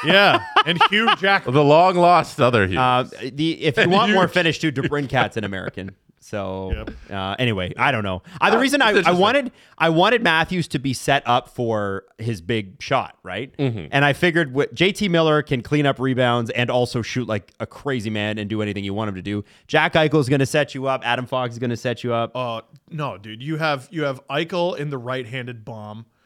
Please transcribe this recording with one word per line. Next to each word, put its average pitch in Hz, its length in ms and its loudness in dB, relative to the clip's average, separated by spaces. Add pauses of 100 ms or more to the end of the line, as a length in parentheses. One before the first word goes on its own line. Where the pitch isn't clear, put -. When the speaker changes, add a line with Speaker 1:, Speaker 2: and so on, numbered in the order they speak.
Speaker 1:
Yeah. 190 400 6 (220)
And 170 120 0 (120)
Hugh 220 260 2
Jack. 196 280 2
Speaker 2:
The 139 200 4
long 170 320 6
lost 175 440 4
other 120 260 4
Hughes. 92 120 -2
Speaker 3:
Uh, 127 300 2 (240)
the, 151 320 -2
if 151 140 0
you 196 100 4
want 208 240 4
more 190 120 4
Speaker 2:
Hughes. 170 80 -2
Speaker 3:
finish, 170 260 0
too, 156 120 -2
DeBrincat's 131 680 -2
an 104 60 -4
American. 95 520 -8 (240)
So, 95 520 -8
Speaker 1:
Yep. 107 180 -8 (200)
Speaker 3:
uh, 98 280 -6
anyway, 104 380 -2
I 135 140 2
don't 113 120 -2
know. 92 200 -4 (180)
Uh, 190 100 2
the 226 60 4
Speaker 2:
Uh, 233 40 2
Speaker 3:
reason 277 200 2
I, 240 100 4
Speaker 2:
it's 196 60 2
Speaker 3:
I - 20 4
Speaker 2:
interesting. 180 220 4
Speaker 3:
wanted, 233 320 2 (240)
I 165 140 2
wanted 208 320 4
Matthews 165 460 2
to 151 100 -4
be 135 160 -4
set 139 320 0
up 123 240 0
for 104 540 -4 (140)
his 110 220 -6
big 98 420 -4
shot, 120 400 -2
right? 101 360 -10
Speaker 2:
Mm-hmm. 113 340 -2
Speaker 3:
And 139 140 4
I 143 80 2
figured 165 400 0
what, 139 200 0
J 185 180 2
T 208 160 -2
Miller 160 340 4
can 127 200 -4
clean 147 220 0
up 135 140 0
rebounds 120 520 0
and 120 200 -2
also 123 320 0
shoot 120 260 -6
like 107 320 -6
a 120 60 -8
crazy 127 440 -6
man 107 280 -2
and 104 100 -6
do 107 140 -2
anything 104 220 -4
you 98 100 -4
want 107 160 -4
him 95 60 -6
to 92 60 -10
do. 104 220 -4 (240)
Jack 156 260 2
Eichel 156 240 4
is 123 120 2
gonna 135 160 2
set 147 280 -2
you 135 120 -6
up. 131 200 -2
Adam 120 200 -2
Fox 127 260 -4
is 117 60 -12
gonna 120 180 -4
set 120 260 -6
you 120 120 -2
up. 117 200 -2
Speaker 1:
Uh, 120 280 -6 (280)
no, 143 280 -8
dude. 110 240 -16
You 156 160 -6
have, 147 320 -2
you 156 140 -4
have 135 240 -6
Eichel 175 500 -4
in 147 100 -6
the 143 100 -6
right-handed 123 680 -10
bomb. 107 420 -14 (200)